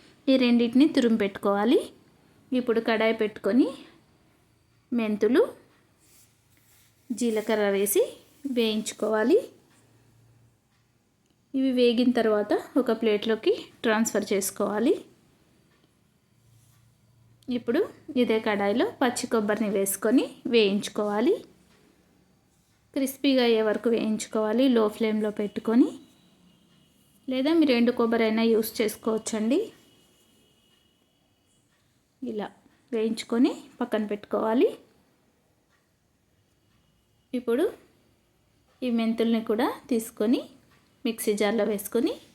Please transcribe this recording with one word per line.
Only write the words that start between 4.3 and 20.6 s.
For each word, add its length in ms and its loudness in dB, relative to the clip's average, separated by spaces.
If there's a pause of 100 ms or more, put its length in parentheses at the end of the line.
మెంతులు, 500 2 (1800)
జీలకర్ర 580 0
వేసి 260 2 (540)
వేయించుకోవాలి. 840 0 (2250)
ఇవి 200 2
వేగిన 400 4
తర్వాత 340 0 (280)
ఒక 200 0
ప్లేట్లోకి 540 0 (300)
ట్రాన్స్‌ఫర్ 480 0
చేసుకోవాలి. 600 0 (2750)
ఇప్పుడు 240 0 (420)
ఇదే 140 0 (100)
కడాయిలో 400 0 (120)
పచ్చి 340 -2
కొబ్బరిని 440 0
వేసుకొని 480 0 (280)
వేయించుకోవాలి. 800 0 (1600)